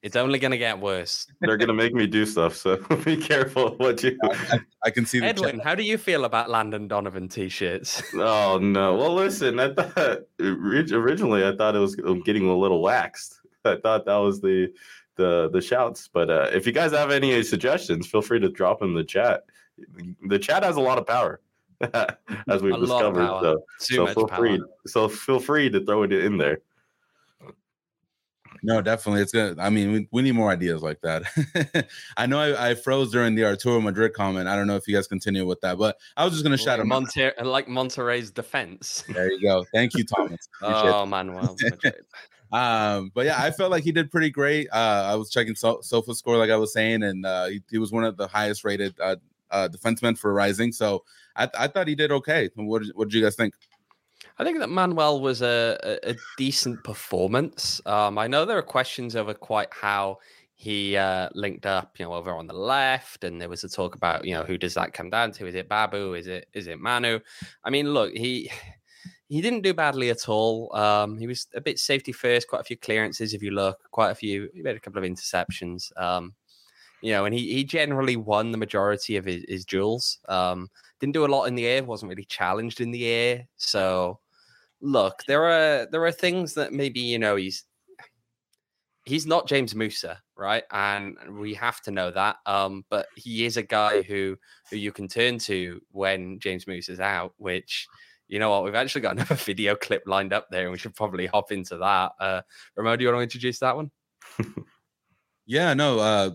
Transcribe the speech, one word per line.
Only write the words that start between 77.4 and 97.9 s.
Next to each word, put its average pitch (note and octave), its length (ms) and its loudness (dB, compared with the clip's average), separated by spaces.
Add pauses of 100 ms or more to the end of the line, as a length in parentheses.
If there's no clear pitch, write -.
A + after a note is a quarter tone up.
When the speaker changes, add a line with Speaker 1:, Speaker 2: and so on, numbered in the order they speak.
Speaker 1:
he C3+ 100 0
generally C#3 520 0
won A2 360 0
the A2+ 60 -4
majority G#2 580 0
of F#2 100 -2
his, F2 220 -6
his F#2 180 -8
duels. G#2+ 520 -2 (100)
Um, F2+ 400 -2 (300)
didn't C#3+ 160 -4
do D#3 100 2
a C#3 40 2
lot C3+ 160 2
in B2 100 -2
the A#2+ 120 -2
air, C3 180 0
wasn't G#2+ 260 -8
really F#2+ 140 -12
challenged A2 560 -4
in A#2 100 -4
the A#2+ 160 -4
air. A#2+ 400 0 (100)
So, F#2 640 0 (640)
look, B2 440 2
there D3 180 4
are, D#3 460 4
there E3 140 -2
are E3 80 2
things F3+ 420 -2
that D3 200 -2
maybe, C3+ 260 -2
you A#2+ 180 -2
know, G#2+ 180 2
he's, F#2+ 280 -4 (1400)
he's D3 200 -2
not E3 220 2
James B2+ 260 0
Musa, G#2+ 460 -6 (160)
right? G2+ 340 -2
And G2+ 460 -2 (220)
we G#2 160 -8
have A#2 280 -4
to G#2+ 80 -10
know F#2 200 -2
that. F#2+ 260 0 (100)
Um, G2 440 0
but E2+ 160 -2 (100)
he A#2 300 -4
is A#2 100 -2
a A2+ 60 -2
guy G#2 400 2
who, F#2+ 340 -4 (340)
who G#2+ 60 -8
you G#2 160 -4
can G2 160 -10
turn A#2+ 320 0
to F2+ 400 -6 (120)
when F#2+ 460 -4
James F#2 280 -6
Musa's F2+ 340 -10
out, F#2 380 -4
which - 480 -6 (440)